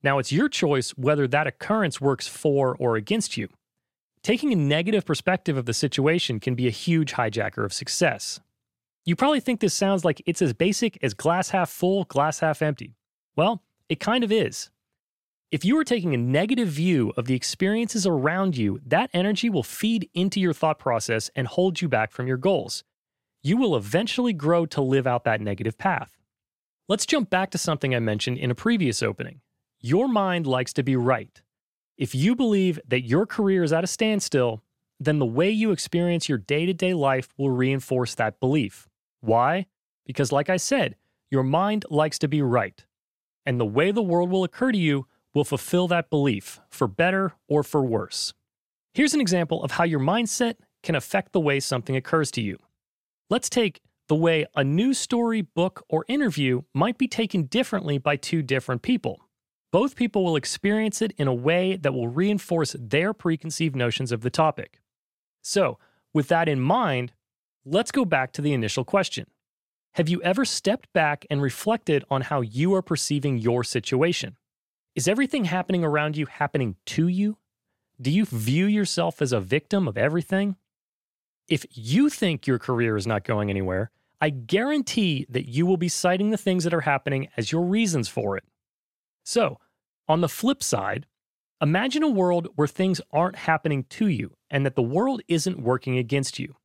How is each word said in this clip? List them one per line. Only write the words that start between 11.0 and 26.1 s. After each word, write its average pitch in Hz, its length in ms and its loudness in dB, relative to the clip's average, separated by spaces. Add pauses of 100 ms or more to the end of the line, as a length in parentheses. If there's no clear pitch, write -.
as 117 100 -2
glass 170 380 0
half 180 200 0
full, 190 340 0
glass 147 340 0
half 156 240 0
empty. 143 320 -4 (400)
Well, 190 300 0 (240)
it 165 100 -2
kind 240 240 0
of 208 80 -2
is. 208 400 -2 (840)
If 151 120 -4
you 262 140 4
are 302 60 0
taking 180 280 0
a 123 60 2
negative 190 480 2
view 151 500 0
of 117 100 -4
the 127 100 0
experiences 208 680 -2
around 170 520 0
you, 107 280 0
that 170 280 2
energy 196 360 0
will 175 140 0
feed 220 500 -2
into 190 280 0
your 175 120 2
thought 156 280 0
process 113 560 -2
and 131 100 -2
hold 180 340 0
you 170 80 -2
back 113 220 0
from 127 160 -6
your 131 100 -2
goals. 175 460 -2 (600)
You 175 120 2
will 220 200 2
eventually 208 560 0
grow 165 340 2
to - 140 -4
live 131 260 2
out 123 160 0
that 110 180 2
negative 104 380 -4
path. - 400 -2 (680)